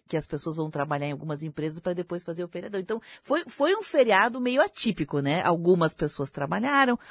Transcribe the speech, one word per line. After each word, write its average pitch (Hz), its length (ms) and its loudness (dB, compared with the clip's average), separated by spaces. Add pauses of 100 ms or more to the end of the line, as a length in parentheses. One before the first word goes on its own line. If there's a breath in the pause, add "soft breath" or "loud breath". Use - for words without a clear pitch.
que 160 80 -2
as 151 100 -4
pessoas 160 300 -6
vão 156 120 -4
trabalhar 147 380 -4
em 147 60 -6
algumas 151 280 -8
empresas 156 380 -6
pra 180 140 -2
depois 175 280 -6
fazer 170 220 -8
o 170 60 -8
feriadão. 180 160 -10 (140)
Então, 220 200 -4 (220 loud breath)
foi, 330 260 0
foi 302 280 2
um 440 80 -2
feriado 240 580 4
meio 247 180 2
atípico, 202 600 0
né? 143 240 2
Algumas 170 500 4
pessoas 147 380 -4
trabalharam, 240 680 2 (140 loud breath)